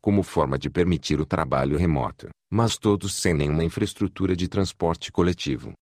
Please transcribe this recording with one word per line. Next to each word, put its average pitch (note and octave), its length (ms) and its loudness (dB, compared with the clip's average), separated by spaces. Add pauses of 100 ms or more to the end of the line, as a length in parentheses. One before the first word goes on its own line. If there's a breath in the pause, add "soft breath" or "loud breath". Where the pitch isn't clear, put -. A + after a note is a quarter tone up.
como G2+ 200 4
forma C2+ 380 0
de C#2 100 -4
permitir E2+ 500 0
o D#2 60 0
trabalho C#2 520 0
remoto, D2+ 520 -2 (220)
mas A2 260 2
todos G2+ 380 0
sem F2+ 180 2
nenhuma D2+ 300 2
infraestrutura F#2 720 -2
de F2 120 -2
transporte F2 640 -2
coletivo. D#2+ 720 -2